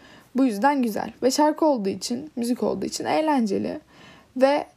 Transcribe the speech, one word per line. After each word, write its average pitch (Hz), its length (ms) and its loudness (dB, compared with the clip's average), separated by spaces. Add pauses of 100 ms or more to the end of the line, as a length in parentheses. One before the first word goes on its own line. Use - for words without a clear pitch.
(360)
Bu 269 80 4
yüzden 262 380 2
güzel. - 300 -4 (100)
Ve 254 80 4
şarkı 302 360 2
olduğu 233 220 2
için, 240 480 -6
müzik 233 260 -2
olduğu 196 240 -2
için - 180 -6
eğlenceli. 254 760 0 (560)
Ve 269 300 0 (100)